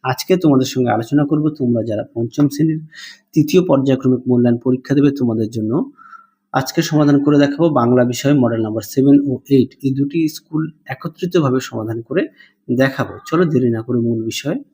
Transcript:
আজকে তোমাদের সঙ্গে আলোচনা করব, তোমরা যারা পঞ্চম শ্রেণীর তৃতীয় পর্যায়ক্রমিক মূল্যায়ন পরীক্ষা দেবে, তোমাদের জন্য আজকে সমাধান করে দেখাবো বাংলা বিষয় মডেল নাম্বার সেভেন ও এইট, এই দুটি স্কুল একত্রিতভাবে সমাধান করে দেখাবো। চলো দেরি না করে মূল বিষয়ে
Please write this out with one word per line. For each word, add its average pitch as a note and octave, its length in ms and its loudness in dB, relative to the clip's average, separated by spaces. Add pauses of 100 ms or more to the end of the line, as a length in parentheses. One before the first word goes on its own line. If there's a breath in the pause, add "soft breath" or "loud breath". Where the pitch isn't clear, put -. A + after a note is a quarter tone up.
আজকে C3 300 -4 (100)
তোমাদের C3 280 4
সঙ্গে B2 240 -2
আলোচনা C#3+ 300 0
করব, D3+ 200 -2 (120)
তোমরা A#2+ 260 0
যারা A2 280 -6
পঞ্চম A#2 420 -2
শ্রেণীর D#3+ 260 -2 (520 loud breath)
তৃতীয় D#3 380 2
পর্যায়ক্রমিক C3 580 2
মূল্যায়ন A#2+ 380 2
পরীক্ষা B2+ 320 -2
দেবে, C#3+ 200 4
তোমাদের A2+ 380 -2
জন্য A2 160 -2 (840 loud breath)
আজকে C3 280 -2
সমাধান D3 420 4
করে D3 200 4
দেখাবো C#3+ 240 0 (120)
বাংলা B2 320 4
বিষয় C#3 300 0
মডেল A2+ 220 0
নাম্বার A2 280 -6
সেভেন C#3 240 4 (140)
ও - 20 -2 (240)
এইট, A#2+ 160 2 (120)
এই C3+ 140 0
দুটি C#3+ 220 -2 (160)
স্কুল D#3 260 -6 (320)
একত্রিতভাবে D#3 680 -2
সমাধান A2+ 360 -8 (100)
করে E3 140 -2 (460 soft breath)
দেখাবো। B2+ 460 -2 (120)
চলো E3 200 0
দেরি C3 300 -2
না A2+ 60 -6
করে B2 240 -4
মূল A#2 140 -2 (100)
বিষয়ে D#3+ 280 -6 (160)